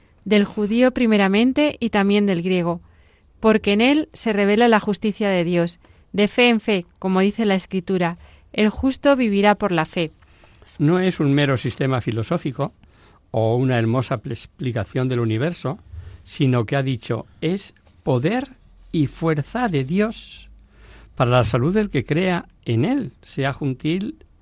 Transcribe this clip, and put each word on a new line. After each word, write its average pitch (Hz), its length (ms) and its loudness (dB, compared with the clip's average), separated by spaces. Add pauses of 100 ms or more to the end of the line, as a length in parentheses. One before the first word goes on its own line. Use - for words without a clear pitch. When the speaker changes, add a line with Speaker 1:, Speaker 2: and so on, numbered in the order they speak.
(240)
Speaker 1:
del 202 200 4
judío 226 480 0
primeramente 233 880 2
y 226 100 -2
también 202 360 2
del 175 160 0
griego, 175 380 -2 (600)
porque 214 320 2
en 208 80 2
él 294 320 2
se - 200 -4
revela 208 360 4
la 214 120 4
justicia 208 500 -2
de 180 140 2
Dios, 170 360 -2 (320)
de 202 160 2
fe 247 200 2
en 226 120 2
fe, 190 260 -2 (120)
como 185 220 0
dice 208 260 0
la 196 80 2
Escritura, 180 640 -4 (340)
"El 214 160 2
justo 269 480 0
vivirá 208 400 2
por 202 160 -2
la 160 140 0
fe". 160 260 -6 (680)
Speaker 2:
No 165 220 2
es 185 200 0
un 139 140 4
mero 139 240 2
sistema 131 420 -2
filosófico 135 720 -4 (600)
o 113 240 0
una 127 220 0
hermosa 120 400 0
pl-, 131 140 -10
explicación 127 760 -6
del 123 120 -2
universo, 127 580 -4 (460)
sino 127 400 0
que 139 120 -4
ha 139 60 0
dicho, 127 440 -6 (160)
es 180 320 -4 (280)
poder 175 540 -2 (340)
y 156 160 0
fuerza 165 600 -2
de 139 160 -2
Dios 208 640 -4 (680)
para 123 160 0
la 123 140 4
salud 135 300 0
del 214 160 0
que 131 140 -2
crea 175 420 -2 (180)
en 117 220 0
él, 247 340 -4
sea 139 320 -6
juntil, 156 720 -6 (180)